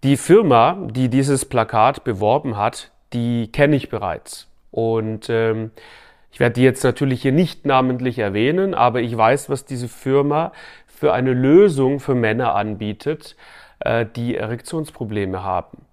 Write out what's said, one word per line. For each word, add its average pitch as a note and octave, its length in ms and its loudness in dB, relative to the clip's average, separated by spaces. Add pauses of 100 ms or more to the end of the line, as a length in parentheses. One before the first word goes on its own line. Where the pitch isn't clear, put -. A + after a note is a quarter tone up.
Die C#3 140 2
Firma, E3 600 4 (140)
die B2+ 180 0
dieses C3+ 340 0
Plakat A#2 600 0
beworben A#2 520 -2
hat, G#2 340 -4 (220)
die A#2 400 -4
kenne D3 240 2
ich C3+ 140 -4
bereits. - 580 -10 (220)
Und, A2 580 -4
ähm, A2+ 440 -2 (600)
ich - 80 -6
werde A#2+ 140 2
die B2 80 0
jetzt C3 220 4
natürlich B2+ 360 0
hier C3+ 120 0
nicht D#3+ 340 0
namentlich B2+ 520 0
erwähnen, B2+ 540 0
aber A#2+ 300 0
ich A#2 120 -4
weiß, A#2 360 2
was C3+ 160 -6
diese B2 220 -8
Firma C#3+ 640 0 (340)
für - 260 -2
eine B2+ 220 0
Lösung C#3 680 4
für C3+ 140 -2
Männer A2+ 400 0
anbietet, G#2 840 -6 (440)
äh, A#2 260 -2
die A#2 300 -6
Erektionsprobleme G#2+ 1040 -6
haben. F#2 400 -6 (100)